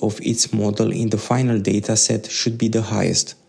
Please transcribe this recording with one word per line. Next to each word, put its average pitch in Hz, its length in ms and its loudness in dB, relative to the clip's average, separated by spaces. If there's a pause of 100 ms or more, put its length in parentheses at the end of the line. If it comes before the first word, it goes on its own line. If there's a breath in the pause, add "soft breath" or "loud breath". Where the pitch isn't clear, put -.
of 107 200 -2
its - 300 -2
model 107 400 2
in 113 200 -2
the 107 60 2
final 123 400 0
dataset 104 720 0
should 117 280 -2
be 117 100 2
the 113 140 2
highest. 98 540 -2 (140)